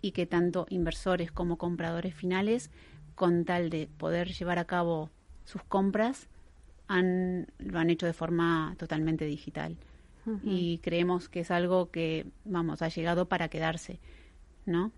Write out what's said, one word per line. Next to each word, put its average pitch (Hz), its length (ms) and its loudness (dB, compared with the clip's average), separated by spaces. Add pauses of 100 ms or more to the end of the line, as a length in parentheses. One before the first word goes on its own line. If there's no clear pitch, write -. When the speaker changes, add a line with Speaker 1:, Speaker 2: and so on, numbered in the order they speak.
Speaker 1:
y 202 80 -2
que 175 160 0
tanto 175 420 2
inversores 175 640 0
como 170 240 0
compradores 170 580 -2
finales, 202 560 0 (440)
con 175 320 4
tal 175 240 2
de 156 180 -4 (100)
poder 170 340 0
llevar 175 260 0
a 170 80 -2
cabo 170 440 0 (340)
sus - 180 -12
compras, 202 680 2 (600)
han, 180 580 2 (120)
lo 185 200 -4
han 165 100 4
hecho 170 160 4
de 170 80 2
forma 170 680 2
totalmente 160 460 0
digital. 151 520 -6 (500)
Speaker 2:
Ujú. 220 180 -4
Speaker 1:
Y 175 380 0
creemos 175 480 0
que 175 100 -4
es 170 100 -6
algo 175 400 2
que, 160 360 -2 (180)
vamos, 170 380 -2
ha 165 60 0
llegado 170 420 0
para 170 180 0
quedarse, 160 500 -4 (680)
¿no? 180 320 0